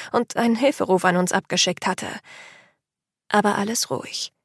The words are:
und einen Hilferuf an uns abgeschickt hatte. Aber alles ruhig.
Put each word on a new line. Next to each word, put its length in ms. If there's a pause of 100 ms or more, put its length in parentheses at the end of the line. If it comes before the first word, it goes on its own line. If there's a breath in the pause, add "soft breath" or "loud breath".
(120)
und 260
einen 180
Hilferuf 500
an 120
uns 140
abgeschickt 560
hatte. 200 (1200 loud breath)
Aber 280
alles 320
ruhig. 420 (140)